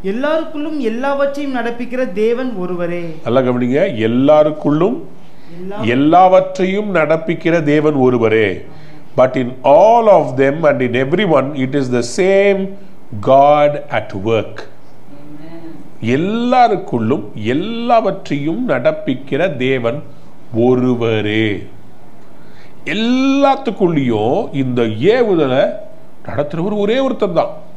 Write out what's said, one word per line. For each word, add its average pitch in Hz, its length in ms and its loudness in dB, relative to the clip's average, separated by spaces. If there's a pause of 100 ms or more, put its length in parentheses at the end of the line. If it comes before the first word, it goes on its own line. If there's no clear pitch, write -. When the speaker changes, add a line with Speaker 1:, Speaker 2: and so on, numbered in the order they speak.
Speaker 1:
எல்லாருக்குள்ளும் 294 720 -4
எல்லாவற்றையும் 277 760 -2
நடப்பிக்கிற 247 560 -4
தேவன் 233 420 0
ஒருவரே. 175 720 -4
Speaker 2:
நல்லா 120 160 2
கவனிங்க, 123 460 0 (140)
எல்லாருக்குள்ளும் 151 1000 2 (600)
Speaker 1:
எல்லா- 202 200 -8
Speaker 2:
எல்லாவற்றையும் 185 1120 4
நடப்பிக்கிற 160 680 0
தேவன் 147 320 2
ஒருவரே. 113 720 2 (520)
But 127 200 4
in 123 280 -4
all 214 420 6
of 151 300 4
them 143 320 2
and 131 140 2
in 123 200 0
everyone, 147 600 0
it 131 120 -2
is 127 200 0
the 123 300 0
same 196 440 2 (580)
God 147 540 6 (100)
at 113 180 -2 (160)
work. - 380 -2 (520)
Speaker 3:
Amen. 160 600 -10 (280)
Speaker 2:
எல்லாருக்குள்ளும் 196 1200 2 (100)
எல்லாவற்றையும் 190 1300 -2
நடப்பிக்கிற 147 880 -2
தேவன் 127 460 -2 (520)
ஒருவரே. 113 1120 0 (1160)
எல்லாத்துக்குள்ளேயும் 202 1700 2
இந்த 127 300 0
ஏவுதலை 156 880 2 (560)
நடத்துறவர் 160 500 -4
ஒரே 233 320 0
ஒருத்தர் 208 240 -2
தான். 139 180 0 (260)